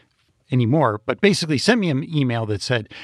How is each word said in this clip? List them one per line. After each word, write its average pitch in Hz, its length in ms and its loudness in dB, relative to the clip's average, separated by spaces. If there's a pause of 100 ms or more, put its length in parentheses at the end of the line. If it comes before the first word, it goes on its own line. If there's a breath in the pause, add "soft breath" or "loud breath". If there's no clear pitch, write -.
(500 loud breath)
anymore, 123 560 2
but 123 140 -4
basically 170 380 2
sent 233 220 2
me 180 100 0
an 139 140 -2 (100)
email 120 320 0
that 104 160 -4
said, 117 260 -2 (160 loud breath)